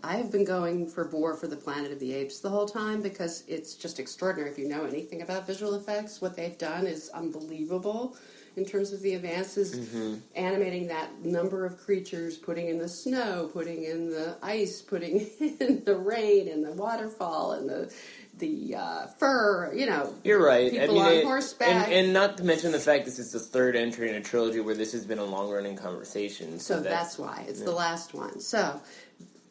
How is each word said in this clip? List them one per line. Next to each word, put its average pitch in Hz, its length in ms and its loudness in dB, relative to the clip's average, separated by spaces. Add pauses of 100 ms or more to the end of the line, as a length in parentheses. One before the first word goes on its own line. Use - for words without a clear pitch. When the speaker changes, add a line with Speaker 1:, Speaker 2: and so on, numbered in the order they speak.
Speaker 1:
I 170 120 -4
have 233 160 -2
been 202 140 4
going 175 420 0
for 165 240 -4
more 156 240 0
for 165 120 -6
the 151 80 -8
Planet 143 360 -6
of 135 80 -10
the 131 140 -4
Apes 139 260 -4
the 196 100 -4
whole 208 160 2
time 214 380 -2
because 180 440 -6
it's - 280 -8
just - 240 -10
extraordinary. 156 520 -4
If - 60 -12
you 139 100 -4
know 147 180 -4
anything 160 360 -8
about 185 240 -6
visual 202 300 -4
effects, 208 460 -6
what 185 140 -4
they've 170 220 -6
done 165 300 -2
is 156 220 -6
unbelievable 165 1080 -6 (380)
in 190 100 -2
terms 196 260 -2
of 196 100 -8
the 190 120 0
advances, 180 600 -2
Speaker 2:
Mm-hmm. 113 400 -4 (200)
Speaker 1:
animating 185 520 0
that 160 360 -8
number 185 420 0
of 180 120 -6
creatures, 175 600 -2
putting 170 300 -4
in 165 120 0
the 175 100 -4
snow, 202 640 -2
putting 165 300 -6
in 165 260 -4
the 160 320 -4
ice, 208 400 -2
putting 170 380 0
<laughs> - 400 -2
in 269 260 2
the 202 100 6
rain 202 540 4
and 151 160 0
the 151 80 -6
waterfall 190 800 -2
and 135 160 -4
the, - 240 -4 (460)
the, - 360 -2
uh, - 320 -4 (100)
fur, 208 560 4
you - 120 0
know, 147 280 0 (100)
Speaker 2:
You're 208 200 8
right. 127 300 8
I - 60 0
Speaker 1:
people - 160 6
Speaker 2:
mean, - 100 8
Speaker 1:
on 170 80 10
Speaker 2:
it, 160 120 8
Speaker 1:
horseback. 262 440 2 (160)
Speaker 2:
and, 180 80 2
and 185 200 6
not 196 240 6
to 180 60 -2
mention 165 280 4
the 151 80 2
fact 151 260 6
this 127 140 -6
is 113 140 -6
the 117 60 -4
third 127 360 4
entry 117 340 0
in 107 60 -2
a 104 60 -4
trilogy 113 400 0
where 107 140 0
this 110 180 -2
has 110 120 -6
been 107 140 -4
a 101 60 -2
long-running 101 520 -4
conversation. 95 840 -6
So 190 180 -2
Speaker 1:
So 151 40 -2
Speaker 2:
that's 185 120 -2 (220)
Speaker 1:
that's - 40 -8
why. - 280 -8
It's 208 120 -8
Speaker 2:
yeah. 208 60 -6
Speaker 1:
the 180 60 0
last 170 420 -2
one. - 260 -10
So 156 420 -2 (680)